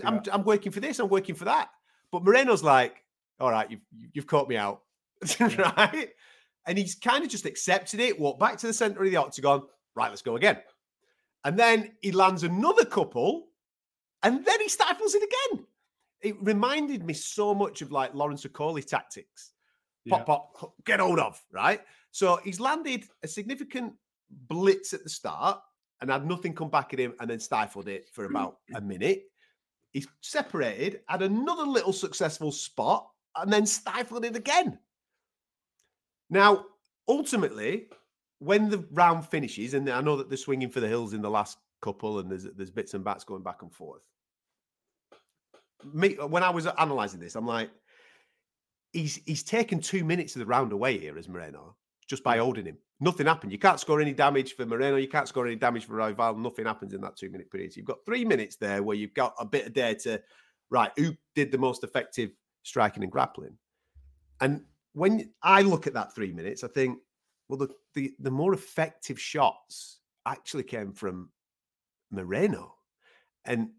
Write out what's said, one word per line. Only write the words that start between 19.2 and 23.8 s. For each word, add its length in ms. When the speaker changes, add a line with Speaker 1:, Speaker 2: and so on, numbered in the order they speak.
Speaker 1:
Pop, 100
Speaker 2:
Yeah. 60
Speaker 1:
pop, 360
h-, 80
get 140
hold 200
of, 300
right? 300
So 320
he's 160
landed 460
a 40
significant 680